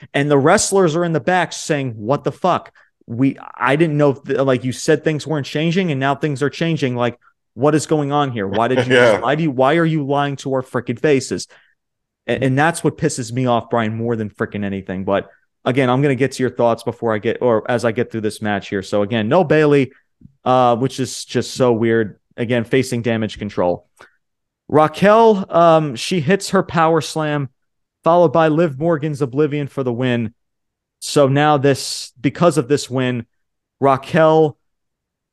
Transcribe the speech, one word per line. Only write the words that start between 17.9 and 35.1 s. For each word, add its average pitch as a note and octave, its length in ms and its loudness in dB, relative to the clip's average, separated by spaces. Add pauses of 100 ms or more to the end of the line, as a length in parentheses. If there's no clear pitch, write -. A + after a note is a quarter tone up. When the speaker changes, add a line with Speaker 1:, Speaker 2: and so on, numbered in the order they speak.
Speaker 1:
get A#2 180 -4
through A2 120 -8
this G#2+ 200 -6
match G#2 260 -4
here. G2 140 -4
So G#2 200 -2
again, G#2+ 260 -2
no E3+ 160 2
Bayley, D3 480 2 (520)
uh, B2 320 4
which C3 240 -4
is - 240 -8
just - 300 -4
so B2+ 180 2
weird. A2+ 460 0 (180)
Again, A#2+ 280 -2
facing A#2+ 380 -2
Damage A2 360 -4
Control. G2+ 500 -4 (800)
Raquel, F#3+ 800 4
um, D#3+ 460 4
she - 260 -4
hits F#3 300 -2
her F#3+ 140 0
power E3 360 0
slam, D3 480 -4 (540)
followed E3 300 4
by D#3+ 160 4
Liv D#3 280 0
Morgan's D3+ 460 -2
Oblivion C#3+ 460 -2
for C#3 160 -6
the B2+ 80 -2
win. A#2+ 420 -2 (640)
So C#3+ 300 2
now D3 300 2
this, - 640 -2
because D3+ 380 0
of B2+ 80 0
this C#3 240 -2
win, B2+ 360 -4 (540)
Raquel D#3 760 2 (760)